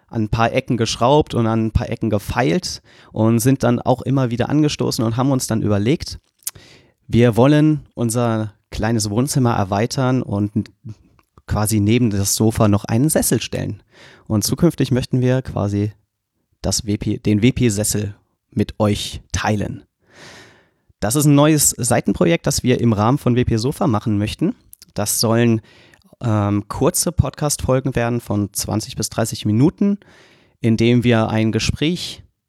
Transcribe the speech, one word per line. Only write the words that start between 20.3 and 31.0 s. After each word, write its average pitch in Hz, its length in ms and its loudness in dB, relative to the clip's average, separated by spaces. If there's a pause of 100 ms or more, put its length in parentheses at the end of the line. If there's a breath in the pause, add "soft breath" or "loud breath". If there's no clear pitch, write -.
Das 110 160 -2
ist 147 80 2
ein 147 100 6
neues 151 360 4
Seitenprojekt, 165 760 0
das - 160 -2
wir 123 160 2
im 117 140 2
Rahmen 110 240 2
von 123 180 0
W 123 80 2
P 113 140 0
Sofa 131 280 -2
machen 107 320 0
möchten. 110 380 -2 (380)
Das - 260 -4
sollen, 113 420 2 (600 soft breath)
ähm, 104 480 0
kurze - 420 -2
Podcast-Folgen 135 840 -2
werden 120 260 -2
von 104 320 -4
zwanzig - 420 -6
bis - 140 -6
dreißig - 360 -6
Minuten, 147 540 0 (600 soft breath)
in 113 160 2
dem 117 260 4